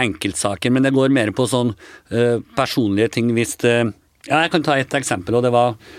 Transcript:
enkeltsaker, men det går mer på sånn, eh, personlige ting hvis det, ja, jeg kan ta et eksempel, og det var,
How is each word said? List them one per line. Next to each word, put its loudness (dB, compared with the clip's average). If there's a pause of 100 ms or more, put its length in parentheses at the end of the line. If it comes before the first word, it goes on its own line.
enkeltsaker, -2
men 2
det 2
går 2
mer 0
på 0
sånn, 0 (400)
eh, 2 (160)
personlige 0
ting 0
hvis -2
det, 4 (500)
ja, 2
jeg -4
kan 0
ta 2
et -2
eksempel, -2
og 2
det 2
var, 2 (200)